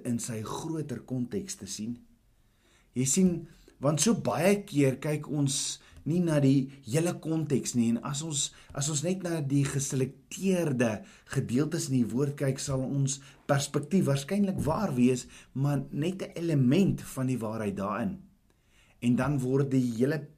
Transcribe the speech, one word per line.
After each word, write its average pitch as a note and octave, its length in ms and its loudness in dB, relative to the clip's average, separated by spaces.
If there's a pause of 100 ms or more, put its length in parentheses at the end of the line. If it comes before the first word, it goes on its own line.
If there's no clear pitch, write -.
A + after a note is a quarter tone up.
in A#2+ 120 -2
sy A2+ 220 -8
groter D3 640 -8
konteks - 560 -6
te G2 80 -12
sien. A#2 300 -8 (1000)
Jy B2+ 80 2
sien, F3+ 420 2 (360)
want D3+ 180 2
so G#3+ 160 2
baie F3 480 2
keer C#3 380 2
kyk D3 260 -4
ons C#3+ 500 -2 (300)
nie E3+ 100 2
na D#3+ 240 4
die C3+ 280 4 (120)
hele D#3+ 300 0 (100)
konteks D3+ 540 -2
nie, A#2 160 4
en - 100 0
as C#3+ 220 -4
ons, D3 160 -4 (340)
as C#3+ 160 -2
ons C#3+ 140 0
net F#3 180 0
na E3+ 160 -2
die C#3+ 240 2
geselekteerde C#3 1400 -2 (280)
gedeeltes C3+ 600 0
in C3 100 4
die G#2+ 100 0
woord C#3 280 -2
kyk, C3+ 200 -2
sal C3 240 -2
ons C3+ 360 -2 (280)
perspektief D3 640 2
waarskynlik F#3+ 560 0
waar D#3+ 300 0
wees, B2 320 4 (260)
maar C#3 380 0
net E3 320 -4
'n - 180 -12
element D3+ 600 4
van C3 260 -6
die B2+ 120 -2
waarheid G#2+ 380 -4
daarin. G2+ 400 -2 (840)
En A#2+ 160 4
dan C3+ 240 0
word C3 320 2
die B2 260 2
hele C#3+ 300 0 (100)